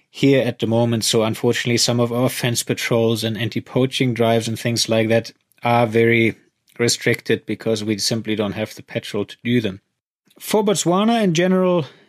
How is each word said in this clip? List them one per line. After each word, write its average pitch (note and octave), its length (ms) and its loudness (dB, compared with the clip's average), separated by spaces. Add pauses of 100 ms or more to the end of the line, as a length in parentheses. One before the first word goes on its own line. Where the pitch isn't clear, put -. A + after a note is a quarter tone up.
here C3+ 320 4
at A#2 180 -2
the A2+ 80 -2
moment. A#2 360 0
So A2+ 200 2
unfortunately, A#2 540 0
some A#2+ 220 0
of A#2+ 140 0
our B2 160 0
fence A#2+ 340 -4
patrols A2+ 640 0
and A2 120 -4
anti-poaching B2+ 760 -2
drives A2+ 340 2
and A2 100 -4
things A#2 300 -2
like A2 220 0
that A2+ 240 0 (300)
are A#2+ 220 2
very A2+ 520 2 (420)
restricted A#2+ 680 -2
because A2 380 -4
we G#2+ 140 -2
simply G#2+ 360 -4
don't G#2 200 -2
have G#2+ 220 -6
the - 60 -20
petrol - 440 -6
to - 180 -20
do A#2+ 160 2
them. G2+ 220 -6 (580)
For G#3 240 0
Botswana G#3 580 2
in F#3+ 120 2
general, F3+ 520 2 (240)